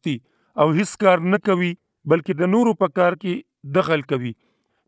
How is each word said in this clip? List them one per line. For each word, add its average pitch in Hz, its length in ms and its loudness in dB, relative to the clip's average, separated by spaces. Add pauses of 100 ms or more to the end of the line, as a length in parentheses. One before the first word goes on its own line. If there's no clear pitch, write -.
دي 143 120 -4 (400)
او 151 160 4
هیڅ 190 180 -2 (120)
کار 180 280 4
نه 202 160 0
کوي، 180 240 0 (340)
بلکې 165 360 0
د 185 120 2
نورو 233 280 4
په 170 180 -2
کار 175 220 2
کې 180 120 -4 (440)
دخل 165 340 0
کوي. 123 220 -4 (540)